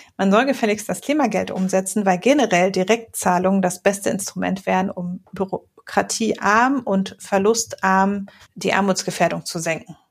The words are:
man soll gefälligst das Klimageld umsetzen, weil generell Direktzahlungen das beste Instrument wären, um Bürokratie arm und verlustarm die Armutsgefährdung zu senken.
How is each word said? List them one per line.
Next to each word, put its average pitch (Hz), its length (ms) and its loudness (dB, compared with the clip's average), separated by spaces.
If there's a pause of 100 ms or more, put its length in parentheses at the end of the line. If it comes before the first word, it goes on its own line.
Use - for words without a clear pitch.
(180)
man 196 140 2
soll 226 140 4
gefälligst 214 420 -2
das 185 140 -6
Klimageld 202 500 0
umsetzen, 190 540 0
weil 180 140 4
generell 196 520 4
Direktzahlungen 190 920 0
das 180 200 -2
beste 202 280 0
Instrument 190 560 -4
wären, 190 240 0
um 180 420 -8
Bürokratie - 1080 -4
arm 240 440 2
und 196 360 -2
verlustarm 196 1080 0 (300)
die 190 180 -2
Armutsgefährdung 180 720 -2
zu - 140 -8
senken. 160 360 -8 (160)